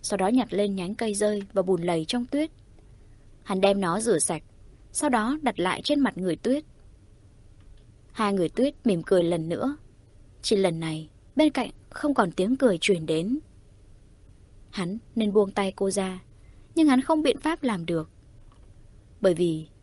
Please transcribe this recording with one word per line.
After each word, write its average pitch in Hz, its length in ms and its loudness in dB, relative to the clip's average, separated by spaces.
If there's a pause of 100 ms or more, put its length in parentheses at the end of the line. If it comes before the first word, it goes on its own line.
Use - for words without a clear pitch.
Sau 208 100 -4
đó 190 120 0
nhặt 240 240 0
lên 202 220 -2
nhánh 190 200 -6
cây 220 200 -4
rơi 208 280 -2 (100)
và 196 100 0
bùn 180 200 0
lầy 170 220 -2
trong 247 220 -4
tuyết. 302 240 -2 (920)
Hắn 190 180 -4
đem 196 200 4
nó 180 200 0
rửa 220 180 2
sạch, 160 240 -2 (500)
sau 302 180 -2
đó 240 320 0
đặt 233 180 -2
lại 180 240 -2
trên 294 160 2
mặt 240 180 0
người 180 180 -2
Tuyết. 269 280 -2 (1500)
Hai 208 200 0
người 180 160 2
Tuyết 277 260 0 (100)
mỉm 185 220 2
cười 180 160 4
lần 170 260 -2
nữa. 269 280 -4 (680)
Chỉ 220 140 0
lần 175 240 0
này, 160 280 -6 (280)
bên 302 160 4
cạnh - 180 -4 (200)
không 294 240 -2
còn 202 180 2
tiếng 214 240 0
cười 214 220 4
truyền 165 280 0
đến. 170 320 -2 (1300)
Hắn 190 280 -6 (160)
nên 214 180 0
buông 202 180 4
tay 196 260 -2
cô 196 140 -2
ra, 185 320 -4 (520)
nhưng 320 140 6
hắn 254 120 6
không 311 220 0
biện - 180 2
pháp 320 220 -4
làm 196 240 -2
được. 165 240 -4 (1120)
Bởi 185 140 4
vì 160 340 -2 (140)